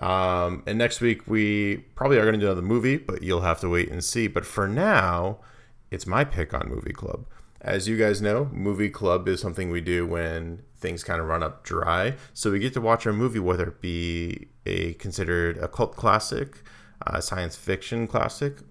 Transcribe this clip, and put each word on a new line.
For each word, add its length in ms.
Um, 680
and 120
next 220
week, 260
we 520
probably 220
are 60
gonna 140
do 80
another 160
movie, 340
but 260
you'll 180
have 200
to 80
wait 220
and 140
see. 240
But 180
for 220
now, 720
it's 160
my 160
pick 320
on 140
Movie 240
Club. 340
As 280
you 80
guys 260
know, 300
Movie 380
Club 360
is 140
something 300
we 100
do 260
when 560
things 240
kinda 200
run 200
up 220
dry. 500
So 160
we 80
get 160
to 60
watch 260
a 60
movie, 260
whether 300
it 120
be 680
a 300
considered 640
a 100
cult 280
classic, 680
a 160
science 340
fiction 500
classic 520